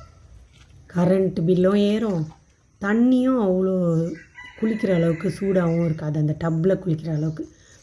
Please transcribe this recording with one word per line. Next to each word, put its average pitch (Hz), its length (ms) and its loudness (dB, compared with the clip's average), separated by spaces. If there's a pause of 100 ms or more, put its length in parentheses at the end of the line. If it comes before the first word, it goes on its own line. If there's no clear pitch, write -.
(960)
கரண்ட் 185 460 0
பில்லும் 180 360 2
ஏறும், 202 500 0 (540)
தண்ணியும் 254 680 2
அவ்வளோ 185 280 0 (840)
குளிக்கிற 214 340 0
அளவுக்கு 165 460 0
சூடாகவும் 175 440 0
இருக்காது. 156 340 -2
அந்த 151 220 0
டப்ல 165 380 0
குளிக்கிற 160 380 -4
அளவுக்கு 156 320 -6 (340)